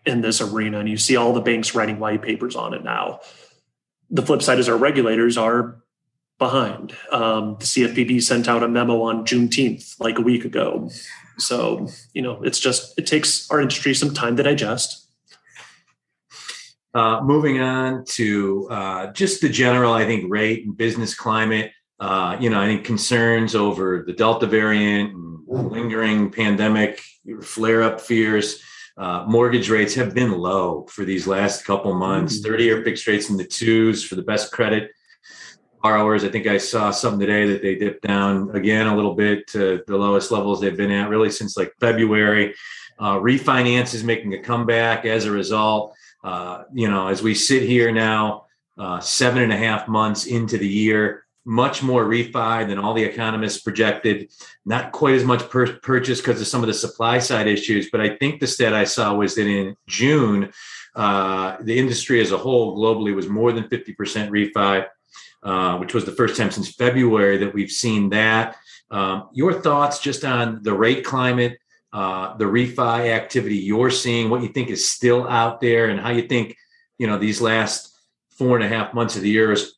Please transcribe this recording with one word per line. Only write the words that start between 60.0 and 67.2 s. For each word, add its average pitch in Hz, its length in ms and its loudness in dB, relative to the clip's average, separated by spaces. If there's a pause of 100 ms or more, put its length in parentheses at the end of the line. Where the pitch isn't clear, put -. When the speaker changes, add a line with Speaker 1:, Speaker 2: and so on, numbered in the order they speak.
Speaker 2:
uh, 95 640 0
the 110 180 -2
industry 123 440 2
as 95 100 0
a 95 60 2
whole 113 420 0
globally 110 340 2
was 95 140 -4
more 110 240 2
than 113 160 -4
fifty - 240 -6
percent 104 400 -6
refi, 101 540 2 (580)
uh, 92 360 0
which 90 140 -6
was 110 120 0
the 95 80 -8
first 113 240 0
time 107 120 0
since - 220 -6
February 117 680 4